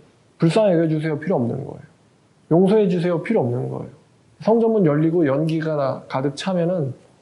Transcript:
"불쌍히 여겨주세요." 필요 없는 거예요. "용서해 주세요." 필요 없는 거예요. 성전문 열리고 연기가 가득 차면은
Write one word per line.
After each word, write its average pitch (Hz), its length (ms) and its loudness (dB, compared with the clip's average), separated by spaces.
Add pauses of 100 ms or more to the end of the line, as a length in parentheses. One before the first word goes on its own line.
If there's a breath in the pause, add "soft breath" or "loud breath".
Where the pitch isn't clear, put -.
(380)
"불쌍히 190 360 4
여겨주세요." 156 440 0
필요 170 200 -2
없는 117 280 -4
거예요. 50 160 -14 (680)
"용서해 190 380 4
주세요." 175 340 -2
필요 220 160 0
없는 127 300 -2
거예요. 127 180 -10 (540)
성전문 220 440 2
열리고 160 400 2
연기가 151 840 -2
가득 143 280 -4
차면은 170 580 -2 (280)